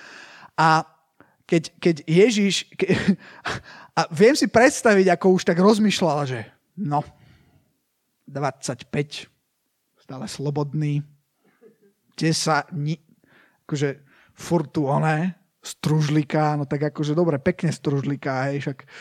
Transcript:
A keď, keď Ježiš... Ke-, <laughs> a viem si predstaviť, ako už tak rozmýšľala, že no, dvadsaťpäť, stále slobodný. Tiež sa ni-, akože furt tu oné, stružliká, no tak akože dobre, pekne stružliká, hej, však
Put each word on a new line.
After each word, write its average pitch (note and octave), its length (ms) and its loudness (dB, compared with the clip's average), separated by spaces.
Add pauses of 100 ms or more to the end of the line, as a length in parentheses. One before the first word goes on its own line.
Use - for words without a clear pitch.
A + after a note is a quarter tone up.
(600)
A D#3+ 240 4 (640)
keď, E3+ 320 0
keď E3+ 240 2
Ježiš... G3 720 2
Ke-, - 160 -2 (560)
<laughs> - 500 -8
a D#3+ 140 2
viem G#3+ 240 6
si - 80 0
predstaviť, G3+ 720 4
ako F#3 240 2
už - 80 -2
tak E3+ 80 0
rozmýšľala, F3+ 720 2
že A#2 160 -8 (320)
no, C#3+ 240 -4 (1300)
dvadsaťpäť, - 1080 -6 (720)
stále C3 160 -12
slobodný. D3 800 -4 (1120)
Tiež D#3+ 160 -2
sa D3+ 400 -2
ni-, D3+ 320 -6 (640)
akože C#3+ 320 -4 (320)
furt E3 400 -4
tu D3 160 -2
oné, D#3 480 -2 (240)
stružliká, D3+ 960 -2
no C#3+ 80 -4
tak D3 320 -4
akože D3+ 160 -4
dobre, E3 240 0
pekne F3 320 -4
stružliká, C#3 800 -4
hej, C#3 160 -6
však - 240 -10 (120)